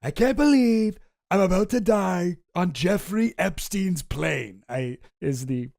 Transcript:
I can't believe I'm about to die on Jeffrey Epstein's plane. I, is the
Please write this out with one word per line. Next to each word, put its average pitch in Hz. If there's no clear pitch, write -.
I 131
can't 247
believe 233
I'm 190
about 190
to 247
die 185
on 180
Jeffrey 196
Epstein's 190
plane. 127
I, 127
is 135
the 127